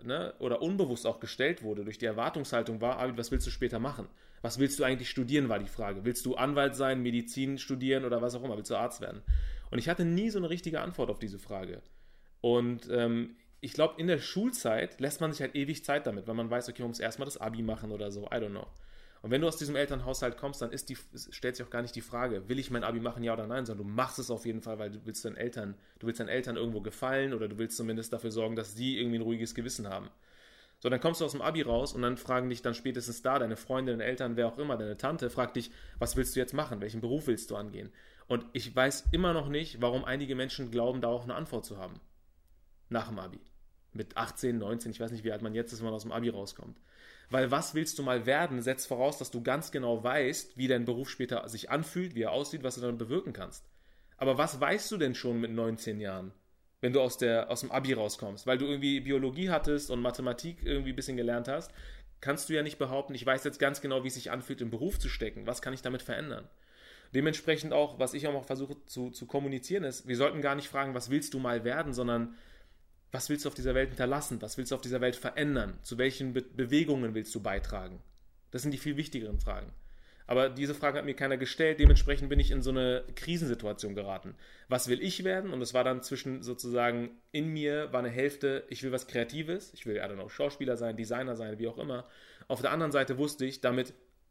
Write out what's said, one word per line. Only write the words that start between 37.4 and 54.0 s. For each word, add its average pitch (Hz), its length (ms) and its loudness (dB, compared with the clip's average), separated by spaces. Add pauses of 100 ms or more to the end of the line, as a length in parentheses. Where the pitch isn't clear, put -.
du 104 60 -4
angehen?“ 104 340 -8 (380)
Und 117 240 0
ich 117 240 -6
weiß 135 340 4
immer 175 220 4
noch 147 160 0
nicht, 147 320 -4
warum 123 240 2
einige 135 320 -2
Menschen 131 340 -4
glauben, 123 300 2
da 117 80 2
auch 120 160 0
eine 120 100 -4
Antwort 120 300 -4
zu 101 140 -12
haben. 92 220 -12 (880)
Nach 110 180 -2
dem 107 100 -8
Abi. 92 220 -10 (520)
Mit - 260 -8
achtzehn, 120 400 0
neunzehn, 113 340 -4
ich - 80 -10
weiß 113 100 -4
nicht, 110 140 -6
wie 110 80 0
alt 107 80 -6
man 110 140 -4
jetzt 117 180 -2
ist, 110 80 -10
wenn 113 60 -2
man 110 80 -2
aus 107 80 -6
dem 113 100 -8
Abi 117 160 0
rauskommt. 101 500 -6 (520)
Weil 131 200 4
„Was 151 240 0
willst 160 240 -2
du 147 40 -2
mal 123 240 2
werden?“ 139 340 4
setzt 127 260 0
voraus, 135 320 2
dass 131 120 -8
du 120 120 -4
ganz 143 300 0
genau 120 320 2
weißt, 131 540 0
wie 127 100 2
dein 120 160 4
Beruf 123 240 -2
später 120 400 -2
sich 110 220 -8
anfühlt, 160 440 0
wie 117 80 0
er 107 100 2
aussieht, 143 300 0
was 127 140 -2
du 120 60 -6
dann 120 160 -2
bewirken 123 340 -2
kannst. 92 320 -10 (540)